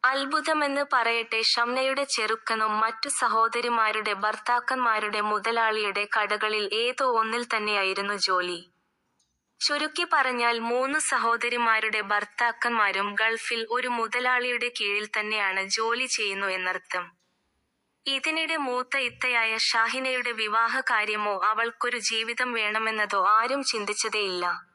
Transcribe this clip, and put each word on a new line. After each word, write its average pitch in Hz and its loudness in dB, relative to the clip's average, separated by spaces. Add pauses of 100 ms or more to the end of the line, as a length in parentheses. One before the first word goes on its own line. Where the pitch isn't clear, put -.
അത്ഭുതമെന്ന് 285 0
പറയട്ടെ, 233 0
ഷംനയുടെ 262 0
ചെറുക്കനും 220 0
മറ്റു 233 0
സഹോദരിമാരുടെ 226 2
ഭർത്താക്കന്മാരുടെ 214 0
മുതലാളിയുടെ 214 0
കടകളിൽ 208 0
ഏതോ 240 0 (120)
ഒന്നിൽ 226 0
തന്നെയായിരുന്നു 202 0
ജോലി. 180 0 (1000)
ചുരുക്കി 302 -2
പറഞ്ഞാൽ 240 2
മൂന്ന് 254 0
സഹോദരിമാരുടെ 233 2
ഭർത്താക്കന്മാരും 208 0
ഗൾഫിൽ 226 0
ഒരു 247 0
മുതലാളിയുടെ 247 0
കീഴിൽ 208 -2
തന്നെയാണ് 208 0
ജോലി 226 0
ചെയ്യുന്നു 196 -2
എന്നർത്ഥം. 185 -4 (1000)
ഇതിനിടെ 311 -2
മൂത്ത 254 -2
ഇത്തയായ 240 0
ഷാഹിനയുടെ 240 0
വിവാഹ 226 0
കാര്യമോ 214 0 (100)
അവൾക്കൊരു 233 0
ജീവിതം 226 -2
വേണമെന്നതോ 214 0
ആരും 247 2
ചിന്തിച്ചതേയില്ല. 208 -2 (280)